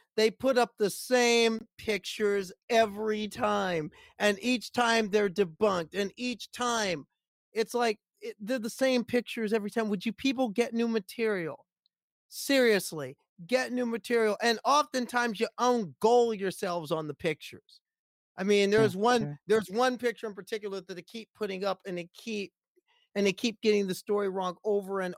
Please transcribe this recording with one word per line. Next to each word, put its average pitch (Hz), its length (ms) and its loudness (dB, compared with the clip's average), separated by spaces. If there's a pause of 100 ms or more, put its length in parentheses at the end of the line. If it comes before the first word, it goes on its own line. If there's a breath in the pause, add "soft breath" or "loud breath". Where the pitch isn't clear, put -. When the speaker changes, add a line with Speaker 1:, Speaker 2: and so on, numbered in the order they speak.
(160)
Speaker 1:
They 220 140 4
put 254 260 0
up 240 220 2
the 208 100 2
same 233 800 2 (100)
pictures 202 760 -2 (200)
every 214 580 2
time, 202 640 -2 (280 loud breath)
and 208 220 2
each 247 320 -2
time 226 380 2
they're 208 180 4
debunked, 180 640 0
and 196 240 -2
each 240 340 -6
time 220 560 -2 (460)
it's 214 220 -2
like, 233 240 0 (240)
it, 220 180 -12
they're 226 180 -2
the 220 120 -6
same 254 340 2
pictures 226 480 -2
every 214 180 -2
time. 220 200 -2
Would 196 160 -4
you 220 80 -2
people 262 340 0
get 220 240 -2
new 233 160 0
material? 214 800 -4 (640)
Seriously, 196 840 0 (300)
get 247 240 -2
new 247 160 -2
material. 226 560 0
And 226 220 2
oftentimes 247 720 0
you 220 80 0 (120)
own 233 420 0
goal 233 320 4
yourselves 180 580 -4
on 160 160 -2
the 147 80 -8
pictures. - 640 -8 (560)
I 180 60 -8
mean, 202 300 4
Speaker 2:
Yeah, 214 60 6
Speaker 1:
there's 208 180 4
one, 233 260 2
Speaker 2:
yeah. 147 120 -6 (120)
Speaker 1:
there's 214 220 2
one 247 300 0
picture 233 280 -4
in 208 80 -8
particular 196 460 -8
that 185 140 -14
they 175 80 -14
keep 220 340 -14
putting 190 280 -6
up, 190 220 -2
and 180 120 -6
they 175 160 -10
keep, 208 380 -8 (640)
and 202 120 2
they 196 60 4
keep 220 280 -2
getting 208 260 4
the 185 80 -4
story 202 360 -2
wrong 185 340 -4
over 196 360 -2
and 180 180 -4